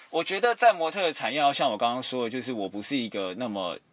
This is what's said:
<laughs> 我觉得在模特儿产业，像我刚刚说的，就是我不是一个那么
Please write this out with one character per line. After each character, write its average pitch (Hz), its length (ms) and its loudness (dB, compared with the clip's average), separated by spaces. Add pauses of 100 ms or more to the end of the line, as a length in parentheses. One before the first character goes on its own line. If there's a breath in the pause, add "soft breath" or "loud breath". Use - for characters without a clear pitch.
<laughs> - 80 -20
我 165 140 0
觉 190 160 -2
得 233 160 4
在 233 160 6
模 165 180 2
特 190 140 -4
儿 165 80 2
产 120 220 -4
业， 143 200 4
像 143 160 2
我 107 80 -2
刚 117 160 2
刚 127 80 -4
说 127 220 -4
的， 113 60 -2
就 123 120 -6
是 123 120 -6
我 101 140 -4
不 101 140 -8
是 135 160 -4
一 117 120 -4
个 95 260 -4
那 120 120 -6
么 95 300 -4 (160)